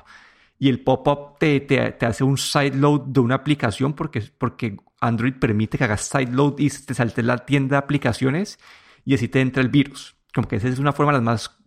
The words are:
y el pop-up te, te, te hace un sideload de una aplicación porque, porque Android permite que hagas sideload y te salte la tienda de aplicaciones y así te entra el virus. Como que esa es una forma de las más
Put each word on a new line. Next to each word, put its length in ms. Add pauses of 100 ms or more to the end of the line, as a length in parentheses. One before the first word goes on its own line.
(600)
y 80
el 160
pop-up 560
te, 220
te, 320
te 120
hace 200
un 120
sideload 680
de 160
una 140
aplicación 580
porque, 280 (160)
porque 380 (240)
Android 360
permite 420
que 80
hagas 240
sideload 500
y 100
te 240
salte 300
la 220
tienda 320
de 60
aplicaciones 760 (460)
y 80
así 160
te 100
entra 220
el 80
virus. 480 (160)
Como 160
que 80
esa 100
es 120
una 120
forma 220
de 60
las 40
más 440